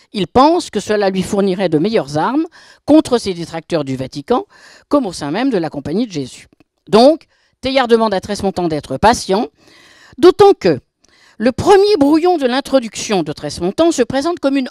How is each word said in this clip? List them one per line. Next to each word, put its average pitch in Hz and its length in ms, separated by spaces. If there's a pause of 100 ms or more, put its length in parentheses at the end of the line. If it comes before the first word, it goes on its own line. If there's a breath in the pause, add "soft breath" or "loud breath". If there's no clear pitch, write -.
(140 soft breath)
Il 185 140
pense 302 420
que 214 100
cela 208 300
lui 190 140
fournirait 196 440
de 160 100
meilleures 151 400
armes 240 280 (400 soft breath)
contre 294 320
ses 202 160
détracteurs 165 500
du 135 140
Vatican, 143 480 (420 soft breath)
comme 277 180
au 185 60
sein 147 200
même 247 180
de 226 80
la 160 120
Compagnie 160 380
de 190 60
Jésus. 135 340 (400)
Donc, 254 380 (340)
Teilhard 262 300
demande 226 240
à 185 80
Tresmontan 190 480
d'être 143 280
patient, 220 520 (680 soft breath)
d'autant 381 360
que 156 260 (580 soft breath)
le 240 140
premier 403 460
brouillon 311 400
de 277 80
l'introduction 233 800
de 147 100
Tresmontan 320 580
se 262 120
présente 294 360
comme 277 180
une 254 140